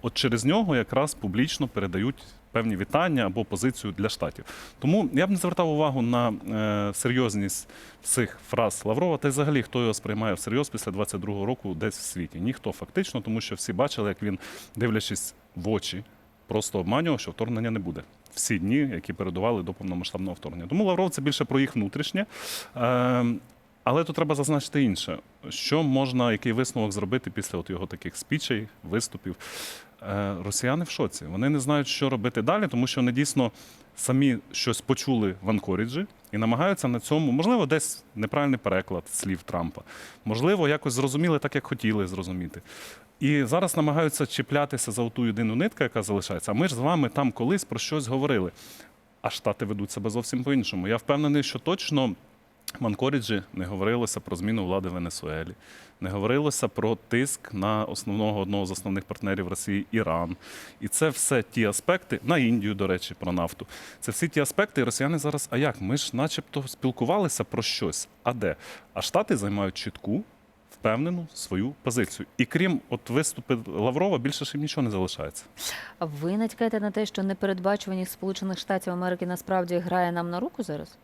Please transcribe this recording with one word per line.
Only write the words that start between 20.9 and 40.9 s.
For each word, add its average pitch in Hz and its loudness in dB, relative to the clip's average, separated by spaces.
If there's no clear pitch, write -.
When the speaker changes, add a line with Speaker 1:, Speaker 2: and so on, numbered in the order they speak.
Speaker 1:
це - -4
більше 143 0
про 135 2
їх 135 2
внутрішнє. 139 0
Ем, 123 2
але 143 4
тут 156 -4
треба 156 2
зазначити 143 2
інше. 92 0
Що - 2
можна, 131 4
який 110 2
висновок 113 0
зробити 101 -2
після - -4
от 85 -8
його 90 -4
таких - -10
спічей, 117 -2
виступів? 92 -4
Е, 101 -2
росіяни 127 0
в 160 -8
шоці. - -4
Вони 98 0
не 147 2
знають, 143 2
що - 0
робити 117 0
далі, 180 2
тому 127 2
що - 0
вони 123 4
дійсно 127 2
самі 131 4
щось - 0
почули 113 2
в 95 -2
Анкоріджі 113 0
і 104 -4
намагаються 127 2
на 120 0
цьому, 151 2
можливо, 180 4
десь - 0
неправильний 131 2
переклад 92 0
слів 92 -2
Трампа, 85 -4
можливо, 147 4
якось 147 2